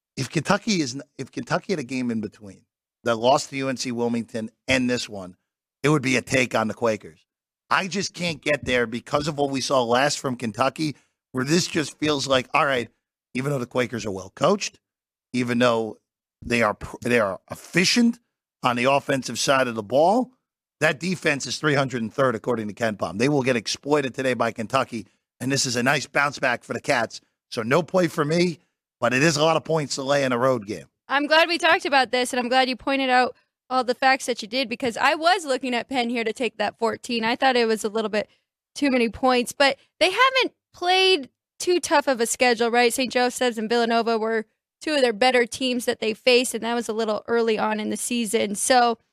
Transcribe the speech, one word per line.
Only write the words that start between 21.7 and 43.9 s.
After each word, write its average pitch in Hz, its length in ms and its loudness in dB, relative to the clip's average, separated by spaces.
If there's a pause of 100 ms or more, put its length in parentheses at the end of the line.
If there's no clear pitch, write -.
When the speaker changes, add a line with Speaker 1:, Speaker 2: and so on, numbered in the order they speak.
Speaker 1:
hundred 131 280 0
and 110 120 -6
third 131 220 2
according 113 340 -4
to 98 40 -10
KenPom. 98 440 -4
They 120 100 2
will 147 160 2
get 123 140 0
exploited 139 580 -2
today 131 180 -2
by 117 200 0
Kentucky, 117 540 -4 (340)
and 127 100 -4
this 139 140 0
is 123 100 -4
a 123 80 0
nice 139 240 0
bounce 143 320 -2
back 127 240 -2
for - 80 -10
the 117 80 -6
Cats. 120 400 -2 (320)
So 120 120 -6
no 143 200 2
play 185 240 0
for 156 160 -2
me, 170 360 0 (420)
but 120 120 2
it 127 80 2
is 156 140 4
a 151 80 0
lot 160 140 4
of 147 80 -6
points 156 300 -2
to 139 80 -6
lay 143 200 2
in 131 80 0
a 120 60 0
road 123 280 0
game. 90 200 -10 (240)
Speaker 2:
I'm 277 180 -2
glad 320 220 4
we 339 80 -2
talked 349 280 2
about 262 260 2
this, 247 200 0
and 254 80 -2
I'm 240 80 -2
glad 254 220 2
you 247 80 -4
pointed 269 320 -2
out 247 260 2 (340)
all 254 140 0
the 233 120 -2
facts 262 320 0
that 247 140 -4
you 220 60 -10
did, 247 220 -2
because 233 260 -4
I 285 200 2
was 339 300 2
looking 254 300 -4
at - 140 -4
Penn 240 200 -2
here 240 140 -2
to 220 80 -4
take 226 260 -4
that 202 220 -4
fourteen. 220 460 -2
I 233 100 0
thought 262 220 2
it 233 100 2
was 220 160 0
a 220 60 -4
little 214 200 -4
bit 208 200 -4 (460)
too 285 140 0
many 240 200 2
points, 247 420 0
but 277 240 2 (240)
they 359 120 4
haven't 508 420 2 (200)
played 370 560 2 (300)
too 359 200 0
tough 294 280 0
of 262 140 0
a 233 40 0
schedule, 240 440 2
right? 240 240 2
Saint 247 180 -2
Joseph's 247 460 0
and 220 120 -4
Villanova 233 480 2